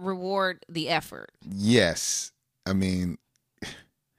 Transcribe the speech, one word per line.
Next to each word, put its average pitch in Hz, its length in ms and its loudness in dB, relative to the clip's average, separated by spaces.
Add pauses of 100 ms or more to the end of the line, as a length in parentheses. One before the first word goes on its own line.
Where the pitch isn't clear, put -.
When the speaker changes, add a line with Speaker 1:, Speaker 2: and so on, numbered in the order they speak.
Speaker 1:
reward 185 640 -2
the 165 220 -4
effort? 151 420 -4 (160)
Speaker 2:
Yes. 98 840 2 (340)
I 95 80 0
mean, 92 460 0 (420)
<sighs> - 60 -10 (520)